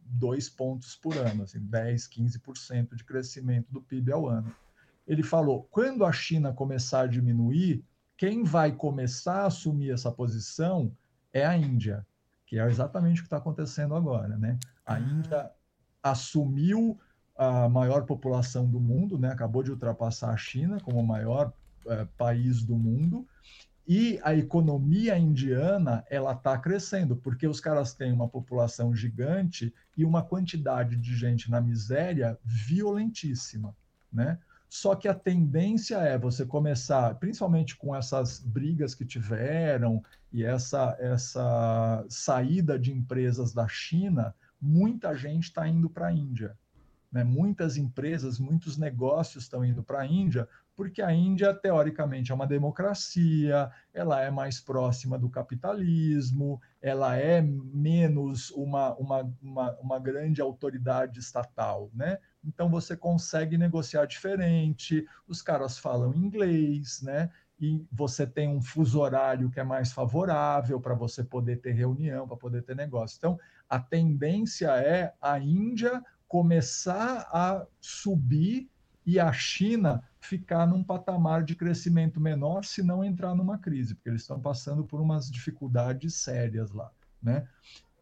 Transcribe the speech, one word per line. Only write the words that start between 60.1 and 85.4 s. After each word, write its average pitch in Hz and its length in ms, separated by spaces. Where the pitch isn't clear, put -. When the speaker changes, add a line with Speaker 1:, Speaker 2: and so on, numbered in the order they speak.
Speaker 1:
autoridade 131 800
estatal, 110 760
né? 156 260
Então, 170 280
você 165 260
consegue 165 640
negociar 160 480
diferente, 165 1000
os 170 140
caras 135 340
falam 123 380
inglês, 160 880
né? 143 260
E 156 320
você 135 340
tem 147 220
um 143 140
fuso 147 380
horário 131 500
que 131 100
é 131 40
mais 131 280
favorável 143 880
pra 127 140
você 120 280
poder 120 340
ter 123 160
reunião, 131 540
pra 123 120
poder 123 240
ter 131 120
negócio. 127 440
Então, 170 200
a 127 100
tendência 165 920
é 160 420
a 143 180
Índia 226 640
começar 180 1040
a 180 360
subir 180 920
e 180 160
a 165 120
China 185 680
ficar 170 460
num 185 180
patamar 175 580
de 160 120
crescimento 170 640
menor, 156 440
se - 180
não 180 220
entrar 180 300
numa 185 240
crise, 127 360
porque - 160
eles 113 120
estão 131 180
passando 143 440
por 147 160
umas 156 300
dificuldades 131 840